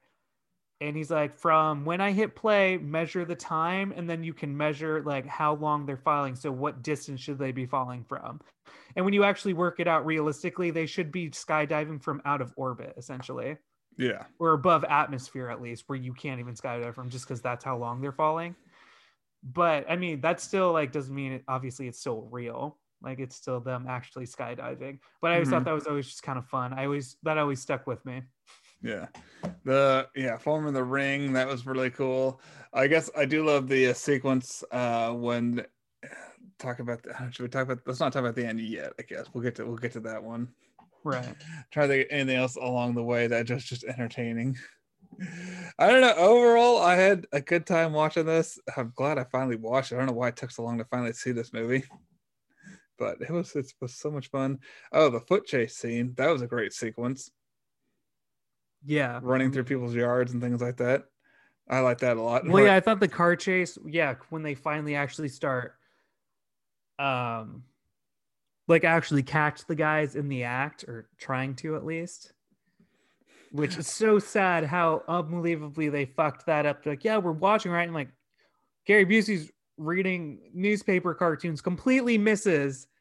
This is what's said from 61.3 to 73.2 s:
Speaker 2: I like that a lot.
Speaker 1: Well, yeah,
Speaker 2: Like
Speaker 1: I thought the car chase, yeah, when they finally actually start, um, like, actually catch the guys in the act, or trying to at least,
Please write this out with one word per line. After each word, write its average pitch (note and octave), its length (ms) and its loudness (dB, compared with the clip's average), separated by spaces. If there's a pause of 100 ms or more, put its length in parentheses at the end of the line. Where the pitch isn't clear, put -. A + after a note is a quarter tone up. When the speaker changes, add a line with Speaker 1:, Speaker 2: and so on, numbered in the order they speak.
Speaker 2:
I C3 120 2
like B2 180 4
that B2 180 2
a A2+ 60 -2
lot. A#2+ 240 0
Speaker 1:
Well, G3 180 8
yeah, G3+ 60 10
Speaker 2:
Like - 0 -
Speaker 1:
I F#3+ 100 8
thought G#3+ 200 2
the G3 80 4
car F3 280 4
chase, F#3 500 0
yeah, D3+ 300 0 (140)
when D#3+ 120 -6
they D3 120 -4
finally D3 420 -4
actually C#3+ 320 -4
start, B2+ 480 -4 (1200)
um, B2 640 -4 (1040)
like, E3 160 6
actually D#3+ 380 4
catch D3 440 0
the E3+ 80 -4
guys D3+ 420 0
in C#3+ 120 -4
the B2+ 160 -4
act, B2+ 400 -6
or A#2 340 -14
trying C3+ 380 -4
to D#3 200 -6
at - 80 -8
least, E3 480 -8 (1200)